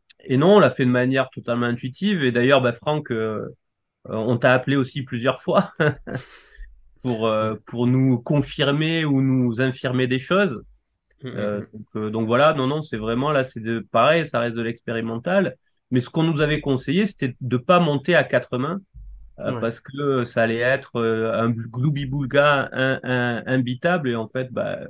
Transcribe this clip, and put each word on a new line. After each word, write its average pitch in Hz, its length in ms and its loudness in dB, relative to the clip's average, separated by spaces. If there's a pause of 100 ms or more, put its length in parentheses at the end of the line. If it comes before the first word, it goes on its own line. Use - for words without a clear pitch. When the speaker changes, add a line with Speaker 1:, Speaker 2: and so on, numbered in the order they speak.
(240)
Speaker 1:
et 127 120 0
non, 175 200 8
on - 40 10
l'a 143 100 6
fait - 160 0
de 123 40 4
manière 127 400 2
totalement 120 360 -4
intuitive. 139 580 -2
Et 123 80 2
d'ailleurs, 127 300 4
bah, 120 100 0
Franck, 151 380 -4
euh, 110 360 -4 (640)
euh, - 60 -6
on 113 220 0
t'a 127 160 6
appelé 131 220 0
aussi 135 280 -2
plusieurs 127 380 -4
fois 175 360 0
<laughs> - 1200 -6
pour, 113 240 -2
euh, 110 280 0 (120)
pour 120 200 -2
nous 131 320 4
confirmer 151 840 0
ou 139 160 2
nous 127 400 2
infirmer 131 460 0
des 127 120 0
choses. 175 440 0 (600)
Speaker 2:
Mm, 131 60 -12
mm, 120 80 -12
Speaker 1:
Euh, 104 260 -4
Speaker 2:
mm. - 100 -14
Speaker 1:
donc, 107 140 -16 (100)
euh, 107 140 -4
donc 110 160 -2
voilà, 139 280 4
non, 131 140 -2
non, 151 140 -2
c'est 143 160 -10
vraiment 120 340 -2
là, 135 120 2
c'est 123 160 -12
de, 113 200 -4 (120)
pareil, 151 360 4
ça 123 120 -2
reste 117 160 -4
de 117 60 -4
l'expérimental. 117 960 -2 (340)
Mais 127 100 2
ce - 100 -8
qu'on 160 140 0
nous 160 160 0
avait 151 200 2
conseillé, 143 460 0
c'était 135 340 -6
de 127 160 -2
pas 175 240 2
monter 151 360 0
à 143 80 4
quatre 127 340 -4
mains, 160 220 -4 (600)
euh, 117 140 -4
Speaker 2:
Ouais. 117 60 -6
Speaker 1:
parce 113 200 -4
que 135 440 -2
ça 117 180 0
allait 113 160 0
être, 127 380 -2
euh, 113 380 0
un 113 160 0
gloubi-boulga 135 1200 0
in-, 131 320 0
in-, 123 420 -2
imbitable. 131 640 0
Et 120 60 -2
en 113 120 -6
fait, 127 240 -6
bah, 104 260 -4 (120)